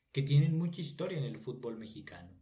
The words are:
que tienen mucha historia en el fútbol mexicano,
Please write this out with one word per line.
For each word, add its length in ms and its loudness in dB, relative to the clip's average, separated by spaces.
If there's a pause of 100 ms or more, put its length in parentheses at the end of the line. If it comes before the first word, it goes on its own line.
(140)
que 80 2
tienen 360 6
mucha 220 -2
historia 380 -4
en 80 -2
el 120 -6
fútbol 400 -8
mexicano, 540 -14 (100)